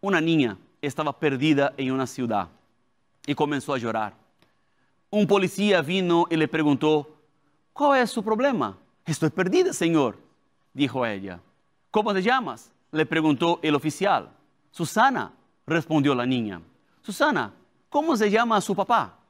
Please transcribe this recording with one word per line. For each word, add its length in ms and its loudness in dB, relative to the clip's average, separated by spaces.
Una 200 0
niña 360 2
estaba 380 -4
perdida 580 2
en 140 -4
una 160 -2
ciudad 420 -4
y 80 -2
comenzó 400 -2
a 40 -2
llorar. 360 -4
Un 160 2
policía 560 2
vino 480 2
y 60 0
le 120 2
preguntó, 640 0
"¿Cuál 300 2
es 80 -2
su 120 -6
problema?". 540 -2
"Estoy 260 -2
perdida, 420 2
señor", 440 0
dijo 320 -2
ella. 360 -8
"¿Cómo 240 0
te 80 -2
llamas?", 500 -4
le 120 0
preguntó 580 2
el 120 2
oficial. 560 -2
"Susana", 600 0
respondió 480 2
la 100 -2
niña. 360 -2
"Susana, 500 -2
¿cómo 260 0
se 140 2
llama 300 2
su 140 -4
papá?". 400 -2